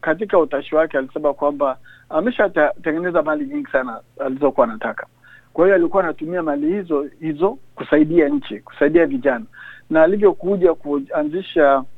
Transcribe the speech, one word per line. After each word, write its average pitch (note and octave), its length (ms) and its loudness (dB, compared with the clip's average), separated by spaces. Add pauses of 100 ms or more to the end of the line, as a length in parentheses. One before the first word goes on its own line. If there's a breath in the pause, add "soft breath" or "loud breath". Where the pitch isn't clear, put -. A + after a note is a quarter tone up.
katika F#3 380 0
utashi C#3+ 360 -2
wake D#3 220 0
alisema C#3 360 -2
kwamba C#3+ 440 -2 (320 soft breath)
ameshatengeneza E3+ 1120 0
mali D3+ 220 -2
nyingi C#3+ 260 -8
sana B2+ 280 -4 (260)
alizokuwa C3 420 0
anataka. A2 400 -8 (460 soft breath)
Kwa E3 120 2
hiyo G3 100 6
alikuwa F3 280 0
anatumia E3 400 -6
mali D3 300 -2
hizo, E3 320 -2 (140)
hizo D#3+ 380 -2 (180)
kusaidia D3+ 540 2
nchi, A2 300 -4
kusaidia D#3 460 2
vijana, B2+ 400 -2 (440 loud breath)
na D#3+ 140 4
alivyokuja F#3 680 2
kuanzisha D3 1080 0 (140)